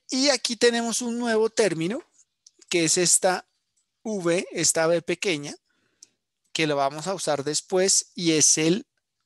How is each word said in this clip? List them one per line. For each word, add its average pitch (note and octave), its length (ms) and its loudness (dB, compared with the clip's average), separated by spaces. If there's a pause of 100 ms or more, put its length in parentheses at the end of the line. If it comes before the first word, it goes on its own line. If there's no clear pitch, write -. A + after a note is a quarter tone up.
y C4+ 200 2
aquí A#3+ 260 -2
tenemos A#3 480 0
un A#3 160 -6
nuevo A3+ 280 0
término, G3 540 0 (680)
que E3+ 160 0
es D#3 120 0
esta F3+ 500 0 (540)
V, F#3 500 -2
esta E3 360 0
V E3+ 160 0
pequeña, E3+ 520 -4 (960)
que E3 140 -2
lo D3+ 100 0
vamos C#3+ 300 -2
a F#3+ 80 -4
usar D3+ 300 -4
después, F#3 720 0
y E3+ 160 0
es D#3 260 4
el E3 300 2 (380)